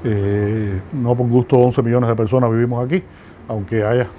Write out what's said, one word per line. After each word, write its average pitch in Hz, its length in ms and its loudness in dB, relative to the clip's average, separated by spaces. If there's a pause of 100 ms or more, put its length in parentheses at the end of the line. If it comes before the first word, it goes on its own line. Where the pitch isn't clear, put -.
Eh, 101 760 -2 (100)
no 123 240 0
por 123 120 -2
gusto, 120 300 2
once 123 240 4
millones 117 280 0
de 113 60 2
personas 117 360 0
vivimos 120 340 -2
aquí, 175 180 -2 (440)
aunque 110 360 -4
haya 117 240 0 (120)